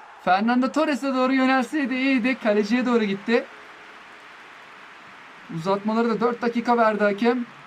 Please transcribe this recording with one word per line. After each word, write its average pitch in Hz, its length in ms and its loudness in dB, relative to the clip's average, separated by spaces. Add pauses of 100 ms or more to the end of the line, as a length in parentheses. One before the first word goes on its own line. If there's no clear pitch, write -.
(240)
Fernando 233 480 2
Torres'e 285 420 -2
doğru 262 200 0
yönelseydi 262 640 0
iyiydi. 262 480 0
Kaleciye 214 420 0
doğru 240 180 2
gitti. 214 420 -2 (2000)
Uzatmaları 208 540 -2
da 208 100 0
dört 233 220 -2
dakika 240 360 0
verdi 214 260 2
hakem. 233 420 0 (220)